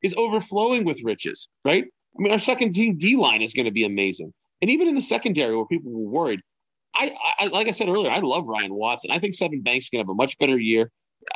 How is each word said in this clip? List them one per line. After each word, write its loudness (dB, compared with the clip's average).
is 0
overflowing 0
with -2
riches, -6
right? 4
I -12
mean, 4
our 4
second 0
team 2
D 4
line 2
is -4
gonna 0
be 2
amazing. -2
And 2
even 4
in 2
the 0
secondary 0
where 0
people -4
were -6
worried, -2
I, -2
I, 0
like 0
I 0
said -2
earlier, 2
I 0
love 0
Ryan -4
Watson. -4
I 0
think -4
Sevyn -2
Banks 0
is -14
gonna 0
have -8
a -4
much 0
better 4
year. 2